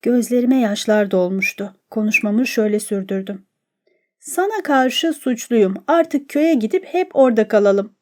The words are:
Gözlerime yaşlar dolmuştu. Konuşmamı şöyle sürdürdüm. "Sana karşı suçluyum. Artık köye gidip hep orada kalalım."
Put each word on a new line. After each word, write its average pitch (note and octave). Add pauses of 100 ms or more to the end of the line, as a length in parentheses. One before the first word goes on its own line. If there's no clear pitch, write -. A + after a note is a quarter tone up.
Gözlerime B3
yaşlar G#3
dolmuştu. F#3+ (160)
Konuşmamı G#3+
şöyle G#3+
sürdürdüm. G3 (800)
"Sana G4
karşı C4+
suçluyum. A#3 (120)
Artık D#4+
köye D#4+
gidip A#3+
hep F4+
orada A3+
kalalım." G3+